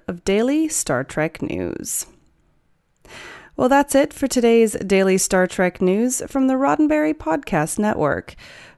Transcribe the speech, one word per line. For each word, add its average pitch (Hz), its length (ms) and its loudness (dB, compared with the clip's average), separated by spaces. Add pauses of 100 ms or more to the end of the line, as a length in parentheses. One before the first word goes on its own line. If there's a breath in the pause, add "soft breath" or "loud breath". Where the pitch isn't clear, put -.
of 175 160 -10
Daily 254 420 0
Star 139 380 -4
Trek - 380 -6
News. - 640 -6 (1500 loud breath)
Well, 262 140 0
that's 277 260 2
it 285 200 2
for 277 120 -2
today's 233 500 4
Daily 190 420 2
Star 185 280 2
Trek 180 360 -2
News 214 440 0
from 269 200 0
the 262 80 2
Roddenberry 302 580 2
Podcast 294 640 -4
Network. 151 560 -2 (440 loud breath)